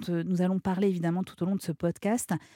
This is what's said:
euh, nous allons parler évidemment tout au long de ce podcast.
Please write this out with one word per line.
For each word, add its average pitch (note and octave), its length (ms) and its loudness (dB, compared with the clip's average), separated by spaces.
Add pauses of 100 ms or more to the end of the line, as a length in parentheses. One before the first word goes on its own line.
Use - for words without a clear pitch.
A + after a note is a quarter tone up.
euh, E3+ 140 0
nous F3+ 180 2
allons F#3 180 2
parler F#3+ 280 2
évidemment F3 360 0
tout - 200 -12
au - 20 2
long F#3+ 100 2
de F#3 60 -2
ce - 100 -4
podcast. F3 600 -2 (240)